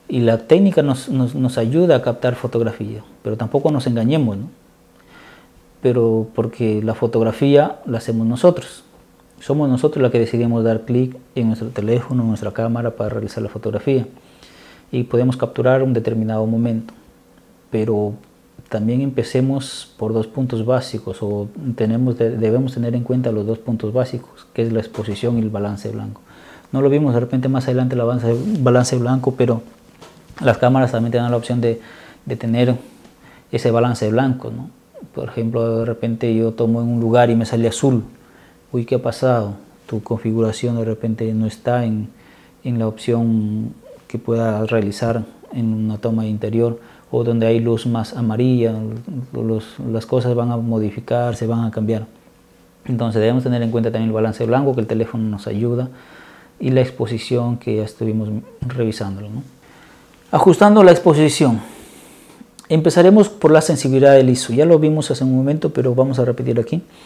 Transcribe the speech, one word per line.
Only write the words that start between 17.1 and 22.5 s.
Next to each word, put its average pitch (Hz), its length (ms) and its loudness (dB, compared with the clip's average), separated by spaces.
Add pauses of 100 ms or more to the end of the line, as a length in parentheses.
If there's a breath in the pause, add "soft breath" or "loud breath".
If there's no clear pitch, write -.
Pero 107 440 -2 (540)
también 117 340 -2
empecemos 131 960 -4
por 110 160 -4
dos 110 140 0
puntos 120 400 -4
básicos, 120 560 -4
o 104 240 -4 (300)
tenemos 120 420 0
de-, 113 120 0
debemos 120 440 0